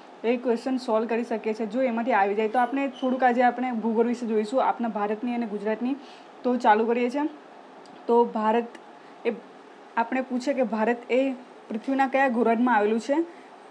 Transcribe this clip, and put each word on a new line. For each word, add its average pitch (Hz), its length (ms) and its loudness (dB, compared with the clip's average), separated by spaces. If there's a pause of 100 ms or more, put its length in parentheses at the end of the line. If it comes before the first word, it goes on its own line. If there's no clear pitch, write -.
(240)
એ 240 140 0
question 247 400 -2
solve 226 300 0
કરી 233 160 -2
શકીએ 220 300 -4
છીએ. 226 120 -6
જો 220 160 -2
એમાંથી 233 300 0
આવી 196 240 4
જાય 220 120 2
તો 233 120 0
આપણે 269 280 0
થોડુંક 254 360 -2
આજે 247 180 4
આપણે 247 300 2
ભૂગોળ 226 360 0
વિશે 240 180 -4
જોઈશું, 220 420 0
આપણા 214 200 -2
ભારતની 214 460 -4
અને 233 120 -4
ગુજરાતની. 220 500 -4 (480)
તો 247 140 0
ચાલુ 220 280 4
કરીએ 240 240 0
છીએ. 285 120 -2 (880)
તો 233 180 6
ભારત 220 420 0 (580)
એ 233 60 0 (680)
આપણે 247 240 0
પૂછે 254 320 -2
કે 262 100 0
ભારત 220 480 0
એ 269 200 2 (380)
પૃથ્વીના 262 380 0
કયા 269 200 2
ગોળાર્ધમાં 233 480 2
આવેલું 214 240 2
છે? 277 160 -2 (560)